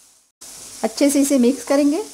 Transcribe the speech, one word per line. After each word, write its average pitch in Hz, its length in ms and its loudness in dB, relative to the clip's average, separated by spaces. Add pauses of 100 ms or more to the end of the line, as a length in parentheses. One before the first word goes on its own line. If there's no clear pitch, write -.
(840)
अच्छे 277 260 0
से 277 120 2
इसे 277 180 2
mix 247 240 2
करेंगे। 294 400 0 (100)